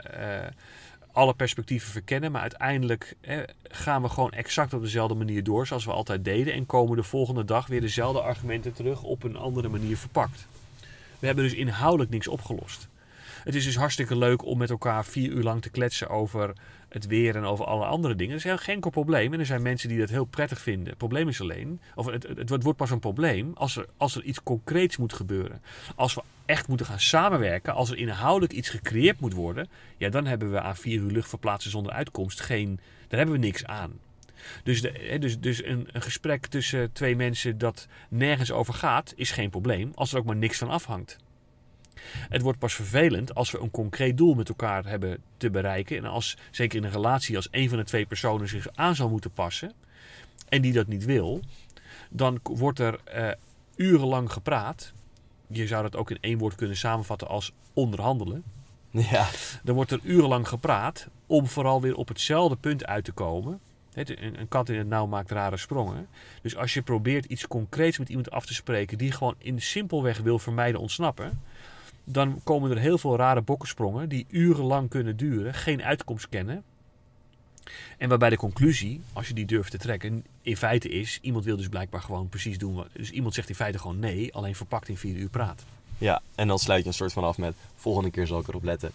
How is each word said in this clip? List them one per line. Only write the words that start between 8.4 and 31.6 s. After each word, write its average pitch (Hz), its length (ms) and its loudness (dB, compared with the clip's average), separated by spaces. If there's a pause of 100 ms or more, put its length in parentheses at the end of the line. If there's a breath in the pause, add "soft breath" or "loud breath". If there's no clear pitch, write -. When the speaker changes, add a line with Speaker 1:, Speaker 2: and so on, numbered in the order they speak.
Speaker 1:
terug 127 300 -2
op - 200 -4
een 113 120 -4
andere 123 340 -2
manier 107 280 0
verpakt. - 500 -2 (720 loud breath)
We 131 60 -4
hebben 135 180 2
dus 131 100 2
inhoudelijk 131 580 2
niks 113 160 -2
opgelost. - 600 -6 (560 loud breath)
Het 135 120 -2
is 139 100 2
dus 131 100 0
hartstikke 131 420 2
leuk 123 280 4
om 123 120 0
met 120 120 2
elkaar 113 360 0
vier 131 240 -2
uur 127 140 0
lang 113 180 0
te - 80 -10
kletsen 123 400 -2
over 104 440 0 (360 loud breath)
het 104 180 -8
weer 113 280 4
en 107 80 -2
over 104 220 0
alle 107 200 0
andere 151 300 2
dingen. 92 160 -2
Dat 156 140 -4
is 180 60 0
heel, 185 60 0
geen 196 180 -4
enkel 185 140 -4
probleem. 147 440 2
En 165 60 -2
er 156 60 0
zijn 127 160 0
mensen 123 280 0
die 117 100 2
dat 107 100 2
heel 123 160 2
prettig 143 360 -2
vinden. 95 260 -2
Het - 100 -10
probleem 131 300 0
is 127 140 -4
alleen, 113 380 -6 (160 loud breath)
of 117 100 -4
het, 127 220 -4
het, 123 220 -6
het 131 140 2
wordt 151 140 4
pas 127 140 0
een 120 80 2
probleem 120 540 0
als 143 220 -2
er, 110 100 -6 (120)
als 143 180 0
er 123 80 -6
iets - 200 -6
concreets 151 540 2
moet 120 160 0
gebeuren. 92 480 -4 (340 loud breath)
Als 127 180 2
we - 80 -6 (240)
echt 151 220 2
moeten 123 180 0
gaan 101 140 -6
samenwerken, 139 760 4
als 123 160 0
er - 80 -4
inhoudelijk 120 560 2
iets - 160 -4
gecreëerd 120 500 2
moet 117 140 -2
worden, 90 360 -4 (280 loud breath)
ja, 101 120 0
dan 139 160 0
hebben 110 260 0
we 98 100 0
aan 95 140 -4
vier 110 240 -4
uur 101 120 -2
lucht 110 180 0
verplaatsen 104 420 -2